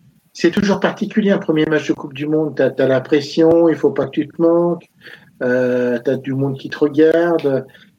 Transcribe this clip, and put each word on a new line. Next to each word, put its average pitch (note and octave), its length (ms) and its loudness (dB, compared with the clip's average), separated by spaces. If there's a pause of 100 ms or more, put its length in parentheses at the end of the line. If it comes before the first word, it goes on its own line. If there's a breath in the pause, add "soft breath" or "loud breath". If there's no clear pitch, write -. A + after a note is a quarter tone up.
(340)
c'est - 180 0
toujours G3+ 280 0
particulier G3 520 -2
un F#3 80 2
premier D#3 260 0
match D3+ 220 -2
de D#3 60 0
Coupe D3 200 -12
du C#3+ 140 -8
Monde. D3+ 280 -2
T'as, C3 140 2
t'as C3 180 0
la C3 140 2
pression, D#3+ 680 2
il D3+ 60 0
faut C#3+ 160 0
pas C#3 140 -2
que C3+ 60 -10
tu D3 160 -2
te - 140 -10
manques. E3+ 460 0 (540 loud breath)
Euh, B2 600 0
t'as C3 140 -2
du C#3 160 -8
monde C3+ 240 -2
qui - 120 -14
te - 80 -10
regarde. D#3 880 2 (340 loud breath)